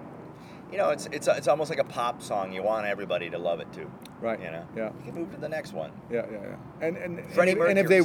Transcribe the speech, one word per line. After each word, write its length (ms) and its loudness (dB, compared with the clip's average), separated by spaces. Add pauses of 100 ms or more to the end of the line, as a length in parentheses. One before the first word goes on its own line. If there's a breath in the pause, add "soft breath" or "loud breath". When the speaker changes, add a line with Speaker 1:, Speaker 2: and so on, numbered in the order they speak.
(720 loud breath)
Speaker 1:
you 60 -10
know, 120 4
it's, 220 -2
it's, 160 -6
it's 200 2
almost 220 4
like 100 -2
a 60 4
pop 360 -2
song. 300 -2
You 120 -4
want 220 2
everybody 440 -2
to 100 -4
love 220 0
it 120 -12
too. 160 -10 (300)
Speaker 2:
Right. 200 -2
Speaker 1:
You 120 -8
know? 140 -8 (100)
Speaker 2:
Yeah. 140 -2 (100)
Speaker 1:
You 120 -12
can 100 -10
move 100 -8
to 80 -14
the 100 -6
next 240 -8
one. 180 -6 (180)
Speaker 2:
Yeah, 220 -2
yeah, 100 -8
yeah. 460 -8
And, 100 -2
and, 360 -8
Speaker 1:
Freddie 180 8
Speaker 2:
and 100 4
if, 80 6
and 100 6
if 60 8
Speaker 1:
Mercury 160 10
Speaker 2:
they 40 -